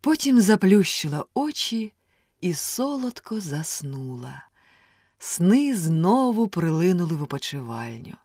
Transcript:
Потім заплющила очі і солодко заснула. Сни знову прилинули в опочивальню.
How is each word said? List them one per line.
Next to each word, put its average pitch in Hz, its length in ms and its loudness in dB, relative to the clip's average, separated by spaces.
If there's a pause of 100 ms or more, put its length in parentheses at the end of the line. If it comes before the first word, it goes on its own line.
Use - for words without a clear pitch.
Потім 277 400 4
заплющила 190 840 4 (100)
очі 233 580 -4 (480)
і 170 140 -2
солодко 254 880 -6
заснула. 135 1000 -10 (760)
Сни 247 580 2
знову 208 720 2
прилинули 170 680 0
в 147 60 -4
опочивальню. 117 920 -10 (100)